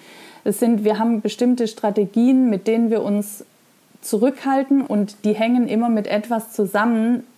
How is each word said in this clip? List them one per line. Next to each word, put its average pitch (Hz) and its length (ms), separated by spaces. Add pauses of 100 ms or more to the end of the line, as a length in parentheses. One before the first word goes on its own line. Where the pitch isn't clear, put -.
(440)
Es 208 160
sind, 233 240
wir 208 160
haben 226 220
bestimmte 240 480
Strategien, 226 800
mit 190 180
denen 226 220
wir 220 140
uns 202 420 (560)
zurückhalten 269 800
und 208 420
die 214 80
hängen 233 380
immer 226 180
mit 220 200
etwas 214 440
zusammen, 220 720 (140)